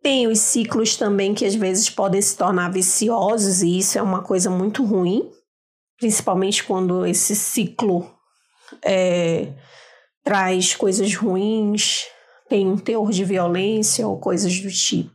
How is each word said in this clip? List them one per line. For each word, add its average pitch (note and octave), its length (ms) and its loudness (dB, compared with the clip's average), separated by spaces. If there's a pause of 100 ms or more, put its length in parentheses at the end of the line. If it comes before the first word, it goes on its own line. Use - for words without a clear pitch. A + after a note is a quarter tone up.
Tem C4 260 4
os A3 120 2
ciclos A3 560 0
também G3+ 380 0
que G#3+ 120 -2
às G3 100 0
vezes F#3+ 340 0
podem G3 320 0
se - 160 -2
tornar F3+ 340 0
viciosos, G3 880 0
e F3+ 180 2
isso - 180 0
é G3 40 0
uma F#3+ 220 0
coisa F#3 260 0
muito G3 360 -2
ruim, F#3+ 440 0 (680)
principalmente G3+ 640 0
quando F#3 420 0
esse F3+ 300 0
ciclo, G3 720 -2 (760)
é, F3 680 0 (720)
traz F#3 500 0
coisas G3+ 400 0
ruins, G#3 920 0 (420)
tem G3+ 180 2
um F#3+ 120 2
teor A3 340 -2
de F#3+ 140 0
violência G3 840 0
ou G3 100 -4
coisas F3+ 420 0
do F#3+ 120 -8
tipo. - 440 -2